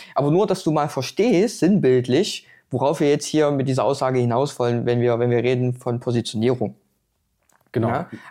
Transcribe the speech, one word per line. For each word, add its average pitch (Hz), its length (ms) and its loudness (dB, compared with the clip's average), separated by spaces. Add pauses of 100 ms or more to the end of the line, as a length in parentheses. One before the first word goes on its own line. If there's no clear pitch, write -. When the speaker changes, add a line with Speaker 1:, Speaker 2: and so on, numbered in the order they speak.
(160)
Speaker 1:
Aber 143 160 2
nur, 196 160 2
dass 185 160 -4
du 170 80 -2
mal 151 160 0
verstehst, 190 720 0
sinnbildlich, 135 880 2 (220)
worauf 135 320 -2
wir 147 80 4
jetzt 147 160 0
hier 151 260 2
mit 135 160 -2
dieser 131 160 0
Aussage 131 360 0
hinaus 120 400 0
wollen, 120 260 0
wenn 120 160 0
wir, 120 180 2
wenn 120 100 0
wir 120 140 2
reden 123 300 0
von 123 260 -6
Positionierung. 120 760 -2 (1000)
Speaker 2:
Genau. 120 160 0
Speaker 1:
Ja? 143 200 -4 (220)